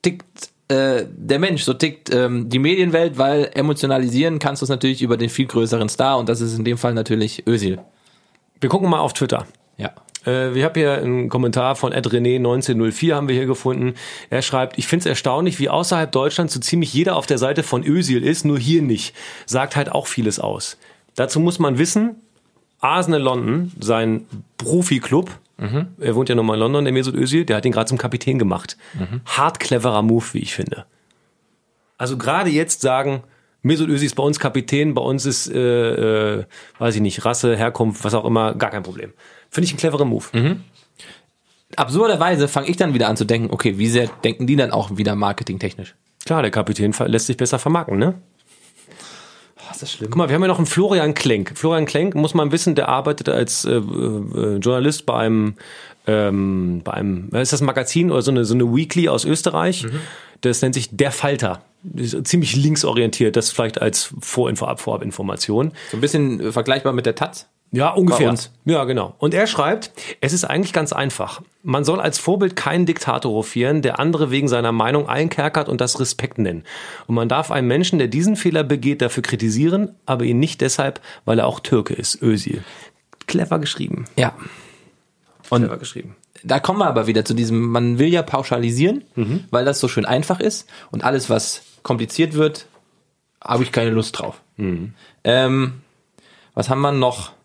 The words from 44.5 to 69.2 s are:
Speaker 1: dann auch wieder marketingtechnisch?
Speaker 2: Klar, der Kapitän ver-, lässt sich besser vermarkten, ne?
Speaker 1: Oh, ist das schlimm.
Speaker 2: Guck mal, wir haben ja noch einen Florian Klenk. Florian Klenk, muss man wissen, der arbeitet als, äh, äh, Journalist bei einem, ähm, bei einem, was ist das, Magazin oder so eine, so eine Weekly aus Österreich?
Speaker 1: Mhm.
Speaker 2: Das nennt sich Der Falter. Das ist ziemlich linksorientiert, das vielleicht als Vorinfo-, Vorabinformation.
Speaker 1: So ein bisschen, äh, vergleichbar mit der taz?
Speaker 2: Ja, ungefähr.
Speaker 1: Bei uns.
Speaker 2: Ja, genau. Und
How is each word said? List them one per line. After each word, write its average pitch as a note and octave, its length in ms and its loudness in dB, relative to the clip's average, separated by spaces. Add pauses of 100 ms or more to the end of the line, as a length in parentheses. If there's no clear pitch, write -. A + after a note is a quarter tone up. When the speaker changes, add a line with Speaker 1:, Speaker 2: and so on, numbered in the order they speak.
Speaker 1:
dann B2 140 2
auch G2+ 260 -2
wieder G#2 180 0
marketingtechnisch? G2+ 800 -4 (300)
Speaker 2:
Klar, D#3+ 160 0
der G#2+ 100 0
Kapitän G#2 420 0
ver-, - 140 -2
lässt A2+ 200 2
sich B2+ 100 -2
besser B2 220 0
vermarkten, D#3+ 380 0
ne? E3+ 180 2 (1400)
Speaker 1:
Oh, - 140 -20
ist - 100 -14
das C#3 100 -10
schlimm. G#2+ 200 -10
Speaker 2:
Guck C3 60 0
mal, E3 120 2
wir C#3 60 4
haben F3+ 80 4
ja F#3+ 40 4
noch F3+ 100 2
einen E3 100 2
Florian F3 480 2
Klenk. G#2+ 420 0
Florian D#3+ 280 2
Klenk, E3+ 280 0
muss D3+ 200 2
man D3+ 180 2
wissen, E3 240 2
der C#3+ 120 2
arbeitet C3+ 420 0
als, - 360 0
äh, - 120 0
äh, G#2 800 -2
Journalist B2+ 480 0
bei A#2+ 100 0
einem, A2 400 2 (520)
ähm, G2 760 2
bei - 100 -6
einem, F#2+ 380 -4
was B2+ 120 0
ist C3 100 0
das, C3+ 80 0
Magazin C#3+ 500 2
oder C3 100 2
so - 100 2
eine, A#2+ 140 4
so G#2+ 80 2
eine B2 120 4 (100)
Weekly D#3+ 340 2
aus C#3 160 0
Österreich? D#3+ 580 0
Speaker 1:
Mhm. B2+ 180 -6 (400)
Speaker 2:
Das B2 200 0
nennt C3 140 0
sich - 200 -4
Der C3+ 160 0
Falter. A#2 520 -2 (180)
Das B2 320 -8
ist - 140 -4
ziemlich C#3 280 2
linksorientiert, B2 800 2
das A#2 160 2
vielleicht A2+ 300 -2
als - 380 -2
Vorinfo-, B2 580 -2
Vorabinformation. G#2+ 920 -4 (200)
Speaker 1:
So A2 60 -6
ein A#2 40 -2
bisschen, C#3+ 380 0
äh, G#2+ 120 -2
vergleichbar C3 420 0
mit B2 120 -2
der A#2 100 0
taz? - 320 -6 (240)
Speaker 2:
Ja, C3+ 180 2
ungefähr. F3 380 4
Speaker 1:
Bei - 40 4
uns. - 200 -4 (120)
Speaker 2:
Ja, D3 220 2
genau. A#2 320 -4
Und D3+ 160 0